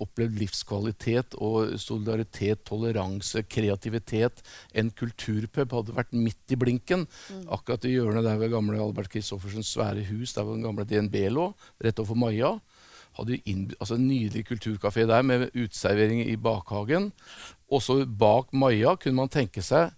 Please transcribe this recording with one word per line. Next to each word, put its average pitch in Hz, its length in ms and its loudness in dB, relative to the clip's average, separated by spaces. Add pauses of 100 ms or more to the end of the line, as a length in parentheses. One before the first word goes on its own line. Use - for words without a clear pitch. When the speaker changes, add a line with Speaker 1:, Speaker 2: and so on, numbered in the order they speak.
Speaker 1:
Opplevd 110 380 -2
livskvalitet 110 1000 -2
og 110 400 0
solidaritet, 107 880 -2
toleranse, 107 800 -2
kreativitet. 110 960 0 (320)
En 110 160 0
kulturpub 117 800 -4
hadde 117 240 -4
vært - 180 -2
midt 117 380 -2
i 131 80 0
blinken. 127 480 0 (240)
Speaker 2:
Mm. 190 140 -12 (100)
Speaker 1:
Akkurat 117 320 -4
i 127 80 2
hjørnet 113 320 2
der 107 160 2
ved 113 80 0
gamle 107 320 0
Albert 107 300 -4
Christoffersens 101 640 -8
svære 104 340 -2
hus, 113 240 -6
der 104 80 -4
hvor 110 160 -4
den 113 80 -4
gamle 104 180 -4
D 107 140 0
N 104 100 0
B 101 220 0
lå, 170 220 -2 (260)
rett 113 240 -2
overfor 110 160 -2
Maja, 120 380 2 (560)
hadde 117 240 -4
jo - 80 -10
innby-, 95 340 -4
altså 107 160 -4
en 127 140 2
nydelig 113 400 -2
kulturkafé 110 580 0
der 113 160 6
med 127 300 2
uteservering 107 720 2
i 110 140 -2
bakhagen. 113 720 -2 (600)
Og 139 140 2
så 135 220 2
bak 117 460 4
Maja 135 440 6
kunne 131 260 0
man 135 60 0
tenke 110 340 -2
seg 165 360 4